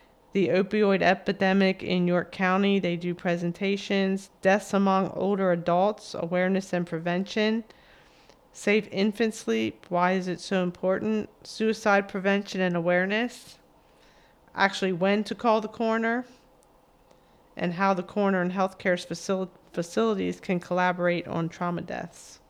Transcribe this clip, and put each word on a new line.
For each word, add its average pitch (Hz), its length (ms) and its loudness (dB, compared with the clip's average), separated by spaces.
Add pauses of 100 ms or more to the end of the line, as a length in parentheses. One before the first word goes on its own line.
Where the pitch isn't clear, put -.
(340)
The 190 160 2
opioid 196 520 2
epidemic 190 800 2
in 180 260 0
York 175 240 0
County, 196 480 2
they 175 180 -2
do 175 180 -4
presentations. 190 1120 -2 (120)
Deaths 202 320 2
among 190 380 4
older 196 400 0
adults, 175 600 0
awareness 185 600 -2
and 175 120 0
prevention. 190 800 -2 (880)
Safe 208 400 0
infant 214 420 0
sleep, 226 540 -4
why 175 240 2
is 185 160 -2
it 175 140 -6
so 190 200 -2
important? 190 680 -2 (180)
Suicide 214 640 0
prevention 196 500 -2
and 180 160 2
awareness. 185 840 -2 (960)
Actually, 196 400 0
when 196 300 2
to 214 120 -6
call 220 260 2
the 220 80 -8
coroner. 226 560 -2 (1300)
And 175 180 -4
how 196 180 2
the 180 100 -2
coroner 196 380 0
and 180 100 0
healthcare 190 440 -2 (120)
facil-, 185 400 -4 (240)
facilities 190 680 -2
can 180 180 -2
collaborate 175 680 0
on 165 180 -2
trauma 175 340 -4
deaths. - 580 -12 (100)